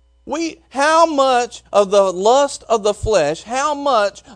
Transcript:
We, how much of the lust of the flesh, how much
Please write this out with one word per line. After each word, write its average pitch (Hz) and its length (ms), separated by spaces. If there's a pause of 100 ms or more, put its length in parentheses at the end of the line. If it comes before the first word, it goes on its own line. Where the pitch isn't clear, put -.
(260)
We, 311 420
how 320 380
much 262 680
of 202 180
the 196 220
lust 240 560
of 220 160
the 208 100
flesh, 165 480
how 277 320
much 247 480 (140)